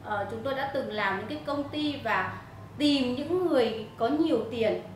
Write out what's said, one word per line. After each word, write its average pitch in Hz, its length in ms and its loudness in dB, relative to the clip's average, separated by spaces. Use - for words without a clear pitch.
ờ, 202 280 -2
chúng 226 120 -6
tôi 269 100 -2
đã 269 200 -2
từng 226 180 -2
làm 196 280 0
những - 80 -6
cái 302 180 -6
công 285 240 -2
ty 302 340 -2
và 190 380 -2
tìm 277 380 4
những 339 320 2
người 233 380 4
có 233 100 2
nhiều 302 320 4
tiền 208 300 2